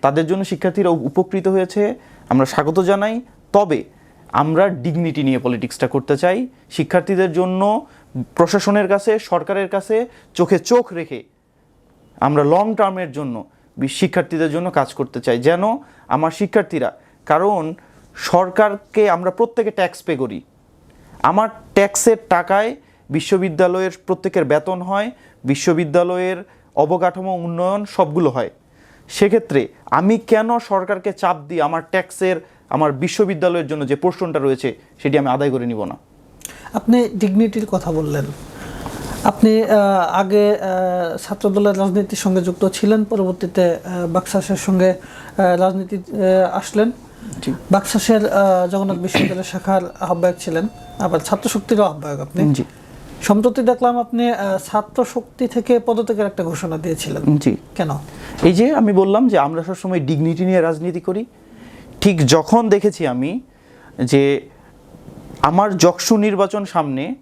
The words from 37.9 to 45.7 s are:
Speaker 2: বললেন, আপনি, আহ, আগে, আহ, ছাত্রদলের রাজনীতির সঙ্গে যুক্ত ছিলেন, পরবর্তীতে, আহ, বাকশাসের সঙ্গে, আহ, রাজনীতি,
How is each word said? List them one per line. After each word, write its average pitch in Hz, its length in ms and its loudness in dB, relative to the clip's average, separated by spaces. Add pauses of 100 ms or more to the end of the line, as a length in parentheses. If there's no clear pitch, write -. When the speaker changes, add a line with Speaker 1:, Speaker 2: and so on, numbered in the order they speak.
Speaker 2:
বললেন, 147 340 -4 (960)
আপনি, 220 400 4
আহ, - 60 -2 (420)
আগে, 202 400 2
আহ, 185 680 -2
ছাত্রদলের 202 600 0
রাজনীতির 196 380 0
সঙ্গে 185 240 0
যুক্ত 180 240 -2
ছিলেন, 214 380 2
পরবর্তীতে, 185 720 0
আহ, 180 320 -6
বাকশাসের 185 480 -2
সঙ্গে, 185 340 2
আহ, 180 60 0 (420)
রাজনীতি, 185 600 0